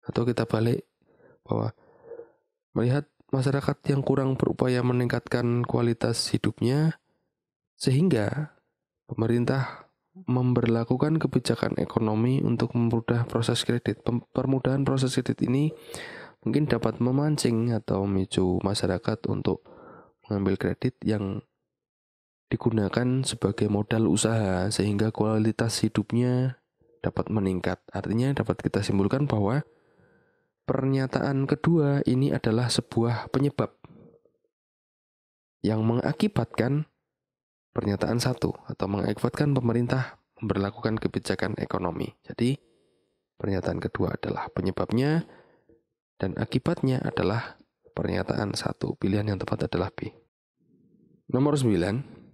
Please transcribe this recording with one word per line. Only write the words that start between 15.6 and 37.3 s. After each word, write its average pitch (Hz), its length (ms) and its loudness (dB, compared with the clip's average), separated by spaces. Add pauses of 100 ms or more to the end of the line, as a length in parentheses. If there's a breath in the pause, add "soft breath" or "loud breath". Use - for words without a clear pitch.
mungkin 143 240 2
dapat 113 320 0
memancing 127 720 2
atau 98 320 0
memicu 95 560 2
masyarakat 95 640 -2
untuk 98 400 -2 (580 loud breath)
mengambil 98 300 0
kredit 92 480 -2
yang 101 400 -4 (1040)
digunakan 117 800 0
sebagai - 420 -2
modal 104 400 2
usaha, 101 640 2
sehingga 104 400 0
kualitas 110 720 0
hidupnya 123 800 0 (420)
dapat - 240 -2
meningkat. 92 540 -2 (100)
Artinya, 113 400 -2
dapat - 300 -2
kita 104 240 0
simpulkan 104 420 2
bahwa 110 380 0 (1000 soft breath)
pernyataan 135 840 0
kedua 143 580 4
ini 131 240 2
adalah 120 400 0
sebuah 117 640 0
penyebab 135 420 0 (1900)
yang 110 160 2
mengakibatkan 123 1040 0 (880)